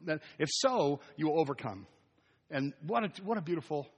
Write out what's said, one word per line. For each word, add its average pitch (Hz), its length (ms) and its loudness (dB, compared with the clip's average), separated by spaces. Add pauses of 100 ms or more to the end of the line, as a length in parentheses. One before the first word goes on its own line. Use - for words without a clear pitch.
that, 156 160 -2 (180)
if 151 140 2
so, 165 480 2 (160)
you 156 120 0
will 156 120 4
overcome. 117 460 -2 (640)
And 139 240 -2 (120)
what 226 160 2
a, 196 200 -4
what 214 160 -2
a 190 40 -4
beautiful 151 560 -2